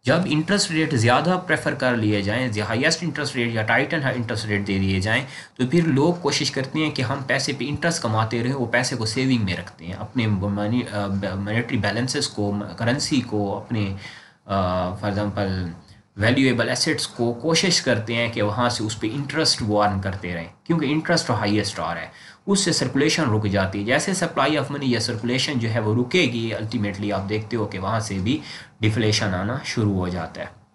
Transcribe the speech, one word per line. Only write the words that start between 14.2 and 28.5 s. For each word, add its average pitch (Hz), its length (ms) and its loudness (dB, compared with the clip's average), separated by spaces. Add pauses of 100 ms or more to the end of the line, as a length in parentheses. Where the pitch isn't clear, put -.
अ, 92 420 0 (100)
for 104 80 -2
example, 98 600 -2 (500)
valuable 123 500 4
assets - 380 0
को 120 260 0
कोशिश 165 480 2
करते 113 340 0
हैं 117 180 0
कि 110 100 0
वहाँ 113 280 2
से - 140 -2
उस 110 100 -4
पर 117 120 -4
interest 139 560 0
वो 104 160 2
अर्न 101 220 4
करते 92 340 -6
रहें, 85 160 -8 (160)
क्योंकि 156 200 2
interest 160 400 2
तो 127 60 0
highest 107 480 0
आ 82 120 -2
रहा 80 100 -6
है, - 320 -18 (120)
उससे 190 260 2
circulation 147 500 2
रुक 107 240 2
जाती 98 320 0
है। 101 60 -2
जैसे 147 300 2
supply 151 360 0
of 147 140 2
money 139 200 -6
या 120 160 2
circulation 120 540 -2
जो 113 140 0
है 113 120 0
वो 107 140 2
रुकेगी, 120 580 2 (100)
ultimately 104 500 -2
आप 98 80 0
देखते 107 360 -2
हो 107 100 0
कि 98 120 -8
वहाँ 104 220 -2
से 101 180 -4
भी 120 220 0 (420)